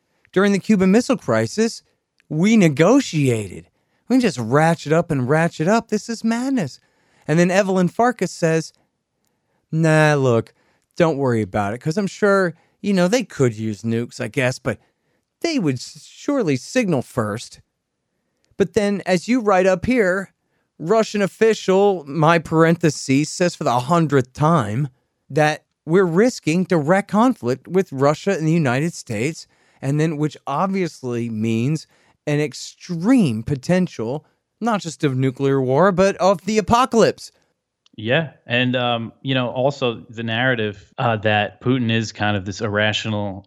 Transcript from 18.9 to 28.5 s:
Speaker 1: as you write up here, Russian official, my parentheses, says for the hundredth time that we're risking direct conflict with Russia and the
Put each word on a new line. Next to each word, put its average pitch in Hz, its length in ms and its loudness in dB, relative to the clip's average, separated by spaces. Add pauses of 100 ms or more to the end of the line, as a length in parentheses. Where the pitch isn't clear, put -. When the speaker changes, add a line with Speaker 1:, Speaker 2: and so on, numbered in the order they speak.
Speaker 1:
as 180 220 -2
you 247 140 0
write 190 260 4
up 185 180 0
here, 196 480 0 (460)
Russian 208 420 0
official, 196 840 2
my 160 320 2
parentheses, 160 880 2
says - 260 -2
for - 80 -8
the 127 180 0
hundredth 143 520 0
time 143 540 0 (420)
that 151 360 -2 (200)
we're 185 200 2
risking 180 580 0
direct 175 460 0
conflict 190 580 0
with 190 240 -2
Russia 143 400 0
and 160 160 -2
the 156 60 2